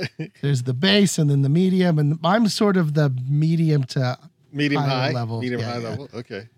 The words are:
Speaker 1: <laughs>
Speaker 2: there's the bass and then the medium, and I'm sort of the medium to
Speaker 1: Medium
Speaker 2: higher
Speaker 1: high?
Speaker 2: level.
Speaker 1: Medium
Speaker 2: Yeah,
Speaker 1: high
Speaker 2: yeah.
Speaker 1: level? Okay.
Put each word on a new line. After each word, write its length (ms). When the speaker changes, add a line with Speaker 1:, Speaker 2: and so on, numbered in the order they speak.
Speaker 1:
<laughs> 280
Speaker 2:
there's 220
the 120
bass 420
and 120
then 120
the 80
medium, 500
and 240
I'm 240
sort 300
of 160
the 180
medium 580
to 320
Speaker 1:
Medium 300
Speaker 2:
higher 240
Speaker 1:
high? 60
Speaker 2:
level. 260
Speaker 1:
Medium 220
Speaker 2:
Yeah, 100
Speaker 1:
high 80
Speaker 2:
yeah. 100
Speaker 1:
level? 240
Okay. 440